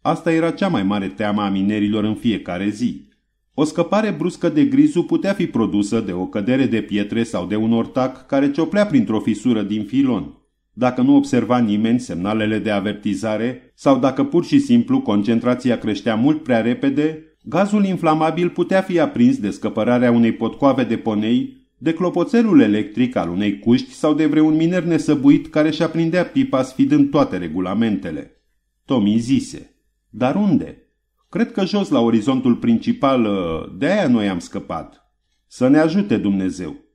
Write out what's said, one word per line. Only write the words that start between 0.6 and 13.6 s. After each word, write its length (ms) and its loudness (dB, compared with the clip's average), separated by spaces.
mai 140 -2
mare 240 -2
teamă 360 -4
a 60 -2
minerilor 560 0
în 100 -2
fiecare 540 -4
zi. 400 -6
O 100 0
scăpare 460 -2
bruscă 380 -4
de 160 2
grizu 380 2
putea 300 0
fi 140 -2
produsă 540 0
de 120 -6
o 140 -4
cădere 400 0
de 140 0
pietre 420 -2
sau 240 -4
de 100 -4
un 160 0
ortac 540 -2
care 240 0
cioplea 360 0
printr-o 340 2
fisură 420 0
din 220 -4
filon. 540 -2
Dacă 300 0
nu 140 6
observa 420 2
nimeni 420 2
semnalele 580 -2
de 120 -2
avertizare 1040 -4